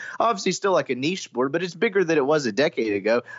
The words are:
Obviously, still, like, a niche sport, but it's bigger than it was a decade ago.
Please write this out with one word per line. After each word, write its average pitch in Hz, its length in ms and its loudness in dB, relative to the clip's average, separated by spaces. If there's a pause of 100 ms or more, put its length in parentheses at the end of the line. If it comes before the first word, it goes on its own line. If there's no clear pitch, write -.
(200)
Obviously, 202 320 0
still, 190 220 0
like, 147 160 2
a 127 60 -2
niche 156 280 -4
sport, 135 300 -2
but 165 100 -2
it's 180 100 -6
bigger 190 300 0
than 160 140 0
it 135 80 2
was 151 200 2
a 110 60 -2
decade 117 400 0
ago. 104 300 2 (180)